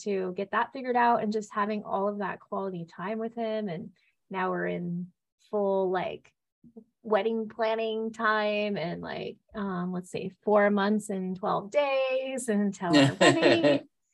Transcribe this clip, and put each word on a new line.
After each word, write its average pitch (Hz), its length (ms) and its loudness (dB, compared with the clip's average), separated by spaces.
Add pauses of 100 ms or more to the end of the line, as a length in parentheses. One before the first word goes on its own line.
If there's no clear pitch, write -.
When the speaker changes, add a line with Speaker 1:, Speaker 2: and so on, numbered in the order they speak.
Speaker 1:
to 190 340 -2
get 196 140 -6
that 226 200 0
figured 254 240 -2
out 240 280 4
and 208 100 0
just 214 200 -6
having 208 300 -2
all 196 240 -2
of 208 120 -4
that 190 200 -6
quality 190 460 -6
time 190 340 -8
with 226 160 -8
him. 220 320 -4
And 165 220 -8 (400)
now 185 220 -2
we're 175 160 -2
in 175 400 -4 (420)
full, 196 400 2
like, - 420 -4 (720)
wedding 226 460 0
planning 220 640 -2
time 208 640 0
and, 170 240 -4
like, - 360 -8 (180)
um, 185 360 -4
let's 180 200 -6
say 190 200 -6 (120)
four 208 260 6
months 208 400 2
and 185 280 -4
twelve 196 340 -2
days 262 800 0
until 196 480 2
our 139 160 6
Speaker 2:
<laughs> - 60 -2
Speaker 1:
wedding. - 600 6 (340)